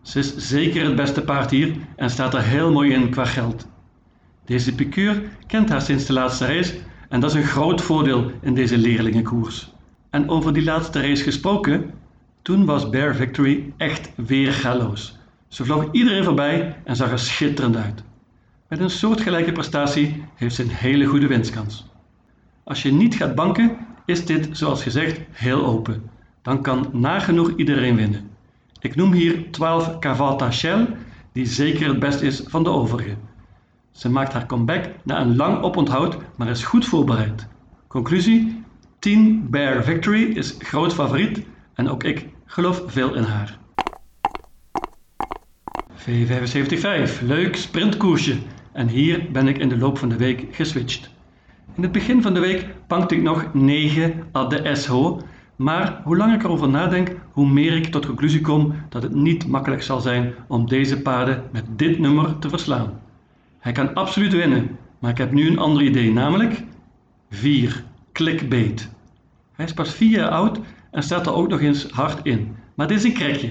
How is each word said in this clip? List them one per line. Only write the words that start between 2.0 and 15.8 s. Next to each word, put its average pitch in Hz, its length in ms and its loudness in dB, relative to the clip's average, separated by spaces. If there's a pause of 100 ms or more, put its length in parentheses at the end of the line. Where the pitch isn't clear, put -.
staat 131 240 -2
er 127 80 0
heel 143 300 2
mooi 143 220 4
in 123 160 2
qua 123 160 0
geld. 117 420 -4 (760)
Deze 123 300 -2
piqueur 196 460 0 (260)
kent 220 220 2
haar 135 120 0
sinds 139 240 0
de 135 80 0
laatste 127 320 0
race 175 280 0 (360)
en 127 100 0
dat 147 100 2
is 151 120 2
een 143 60 0
groot 160 340 0
voordeel 131 500 0 (100)
in 131 120 0
deze 123 240 2
leerlingenkoers. 113 960 0 (360)
En 147 200 0
over 156 240 0
die 147 100 2
laatste 160 380 -2
race 139 220 0
gesproken, 180 680 0 (500)
toen 190 240 4
was 143 240 0
Bear 135 260 0
Victory 135 640 0
echt 156 380 -6
weergaloos. 123 1000 -2 (300)
Ze - 180 -8
vloog 151 260 0